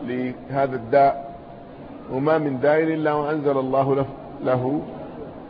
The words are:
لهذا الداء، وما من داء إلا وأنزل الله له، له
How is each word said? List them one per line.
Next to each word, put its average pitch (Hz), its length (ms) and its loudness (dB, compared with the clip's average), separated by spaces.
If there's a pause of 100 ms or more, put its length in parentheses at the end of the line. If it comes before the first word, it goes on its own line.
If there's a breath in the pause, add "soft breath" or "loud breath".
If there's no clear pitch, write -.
لهذا 127 720 -2
الداء، 135 600 4 (760)
وما 147 240 4
من 143 220 0
داء 151 240 4
إلا 156 300 2
وأنزل 147 440 0
الله 135 380 2
له، 139 100 2 (380)
له 127 380 0 (680)